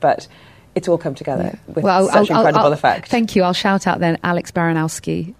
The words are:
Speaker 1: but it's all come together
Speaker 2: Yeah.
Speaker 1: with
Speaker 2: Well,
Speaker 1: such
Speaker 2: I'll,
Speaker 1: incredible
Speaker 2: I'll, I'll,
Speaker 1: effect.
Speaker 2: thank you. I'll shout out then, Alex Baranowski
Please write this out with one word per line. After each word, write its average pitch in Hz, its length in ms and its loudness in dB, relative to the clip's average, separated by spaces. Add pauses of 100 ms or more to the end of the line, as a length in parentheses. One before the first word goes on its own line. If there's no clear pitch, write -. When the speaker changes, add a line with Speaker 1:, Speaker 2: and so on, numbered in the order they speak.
Speaker 1:
but - 260 0 (480)
it's 185 140 -2
all 170 80 4
come 151 180 -6
together - 300 -4 (220)
Speaker 2:
Yeah. - 80 -16
Speaker 1:
with 160 100 -2
Speaker 2:
Well, 190 220 4
Speaker 1:
such - 240 2
Speaker 2:
I'll, 160 80 2
Speaker 1:
incredible 160 220 4
Speaker 2:
I'll, 156 60 4
I'll, 147 60 4
Speaker 1:
effect. 139 360 0
Speaker 2:
thank 233 280 0
you. 190 60 4
I'll 180 100 0
shout 196 340 -2
out 175 140 0
then, 170 240 0
Alex 175 260 -2
Baranowski 165 880 -2